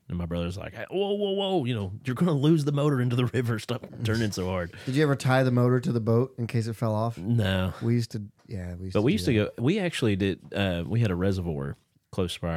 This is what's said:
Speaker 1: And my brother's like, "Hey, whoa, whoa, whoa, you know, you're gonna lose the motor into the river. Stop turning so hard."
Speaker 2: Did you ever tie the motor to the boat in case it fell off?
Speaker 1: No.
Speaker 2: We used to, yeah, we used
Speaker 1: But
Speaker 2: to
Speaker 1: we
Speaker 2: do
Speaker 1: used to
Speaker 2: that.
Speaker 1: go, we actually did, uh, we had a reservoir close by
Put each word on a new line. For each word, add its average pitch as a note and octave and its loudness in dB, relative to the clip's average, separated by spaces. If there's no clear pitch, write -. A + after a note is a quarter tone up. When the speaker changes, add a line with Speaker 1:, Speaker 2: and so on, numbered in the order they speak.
Speaker 1:
And F2 -4
my F2 -2
brother's F2 -4
like, E2 -10
"Hey, A2+ -12
whoa, G3 -2
whoa, G3+ -2
whoa, F#3+ 0
you B2 0
know, G2+ -4
you're B2+ -4
gonna F3 2
lose D3 4
the D3 0
motor C#3+ 2
into B2 2
the B2 2
river. A#2 0
Stop - -6
turning A2+ 0
so F#2 -4
hard." F2+ -4
Speaker 2:
Did C3 -2
you D3+ 4
ever C#3 4
tie C3 4
the C3 2
motor B2 4
to A#2+ -2
the A#2 0
boat A2+ 2
in A#2 -2
case A2+ 0
it A2+ -6
fell A2+ -2
off? A2+ -2
Speaker 1:
No. F#2+ 0
Speaker 2:
We A#2 2
used A#2+ 0
to, G#2+ -6
yeah, F2+ -8
we F#2 -10
used F#2 -8
Speaker 1:
But G#2 4
Speaker 2:
to G#2 2
Speaker 1:
we C#3+ 4
Speaker 2:
do - 2
Speaker 1:
used F#3+ -2
to C3+ 4
Speaker 2:
that. - 0
Speaker 1:
go, - -4
we F3+ 2
actually C3+ 0
did, F#2+ 0
uh, F2+ 0
we A2 0
had A2 2
a F2 2
reservoir E2+ -2
close F2+ -4
by F2 -4